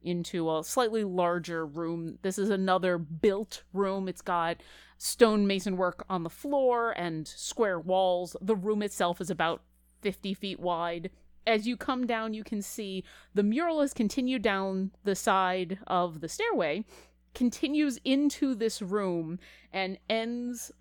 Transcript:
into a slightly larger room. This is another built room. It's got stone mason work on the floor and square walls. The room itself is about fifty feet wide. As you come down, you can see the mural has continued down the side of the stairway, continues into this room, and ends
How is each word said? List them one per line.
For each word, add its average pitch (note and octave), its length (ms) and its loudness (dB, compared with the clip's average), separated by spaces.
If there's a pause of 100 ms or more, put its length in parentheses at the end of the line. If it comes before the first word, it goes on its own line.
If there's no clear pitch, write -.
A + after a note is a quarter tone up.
into E3+ 520 -2
a D#3 100 -2
slightly A3+ 400 0
larger F3 640 -2
room. E3 560 -6
This F#3+ 160 -2
is G3+ 120 0
another F#3 480 2
built F#3 680 0 (100)
room. F#3+ 340 0
It's F3+ 140 -8
got E3+ 400 0 (360)
stone G#3+ 500 6
mason F#3+ 300 0
work F3+ 320 -2
on F3+ 140 -2
the E3 60 -6
floor B3 640 2
and D#3+ 360 -4
square F#3+ 520 0
walls. F3+ 640 2
The G#3 140 2
room G#3 260 0
itself F#3 400 0
is E3+ 80 -4
about E3+ 340 0 (380)
fifty G3 320 -4
feet G3 260 -6
wide. E3+ 500 -2 (380)
As A3 200 2
you A#3+ 100 -2
come B3+ 280 -2
down, A3+ 280 -2
you G#3+ 100 -8
can G#3 180 -4
see F#3+ 440 -8 (280)
the G3+ 100 4
mural D4+ 380 2
has C#4 120 2
continued B3 480 0
down F#3+ 500 0 (120)
the G3 120 0
side F#3 720 2
of F3 320 0
the D#3+ 100 -8
stairway, A3 560 0 (480)
continues C4+ 720 0
into C#4 500 2
this A3 260 -2
room, F3+ 580 -2 (340)
and F#3+ 240 -4 (120)
ends A#3+ 720 -4